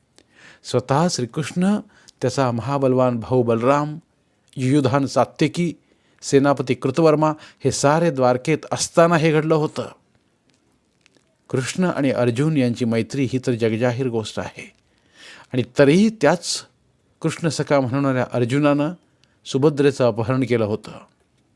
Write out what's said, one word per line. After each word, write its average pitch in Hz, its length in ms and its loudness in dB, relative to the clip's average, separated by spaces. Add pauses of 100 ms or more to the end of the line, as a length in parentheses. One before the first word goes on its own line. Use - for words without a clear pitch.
(640)
स्वतः 135 460 0
श्रीकृष्ण, 175 680 -4 (440)
त्याचा 127 280 0
महाबलवान 127 680 0
भाऊ 120 220 0
बलराम, 135 560 0 (580)
युयुधान 135 500 2
सात्यकी, 151 680 -2 (480)
सेनापती 139 520 2
कृतवर्मा 151 580 2 (320)
हे 131 80 0
सारे 160 380 2
द्वारकेत 127 480 2 (140)
असताना 170 440 2
हे 156 160 2
घडलं 156 220 2
होतं. 147 340 -4 (1600)
कृष्ण 131 360 -4
आणि 139 260 0
अर्जुन 123 460 0
यांची 123 280 0
मैत्री 117 480 -2
ही 131 140 0
तर 131 60 0
जगजाहीर 117 560 -2
गोष्ट 113 300 -6
आहे - 360 -12 (800)
आणि 123 120 -2 (140)
तरीही 170 320 6 (100)
त्याच - 460 -2 (540)
कृष्ण 165 280 -4
सखा 139 320 0
म्हणणाऱ्या 131 520 -2
अर्जुनानं 143 600 0 (520)
सुभद्रेचं 139 640 2
अपहरण 120 400 -2
केलं 113 160 0
होतं. 104 280 -4 (640)